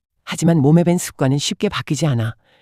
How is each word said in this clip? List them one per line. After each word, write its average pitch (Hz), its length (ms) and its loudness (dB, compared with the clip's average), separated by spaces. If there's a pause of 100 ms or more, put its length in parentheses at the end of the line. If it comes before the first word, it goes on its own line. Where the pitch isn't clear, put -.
(240)
하지만 170 320 0
몸에 160 280 4
밴 175 120 2
습관은 139 400 -2
쉽게 202 320 -4
바뀌지 - 380 -4
않아 113 280 -2 (280)